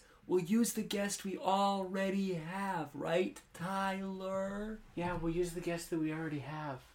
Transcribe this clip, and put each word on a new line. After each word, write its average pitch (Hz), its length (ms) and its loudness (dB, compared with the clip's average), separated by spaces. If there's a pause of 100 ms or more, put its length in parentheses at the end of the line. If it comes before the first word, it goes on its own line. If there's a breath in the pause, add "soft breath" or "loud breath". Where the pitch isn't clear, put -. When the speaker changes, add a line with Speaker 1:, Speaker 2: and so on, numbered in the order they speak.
(280 soft breath)
Speaker 1:
we'll 180 180 4
use 226 280 4
the 220 80 -2
guest 202 440 -2
we 185 120 -4
already 196 1000 2
have, 175 580 -2
right, 170 480 0 (120)
Tyler? 190 1300 -2 (160)
Speaker 2:
Yeah, 170 220 0
we'll 165 180 0
use 175 160 2
the 175 80 -4
guest 170 300 -2
that 165 100 2
we 156 140 2
already 156 260 -2
have. 147 400 -6 (160)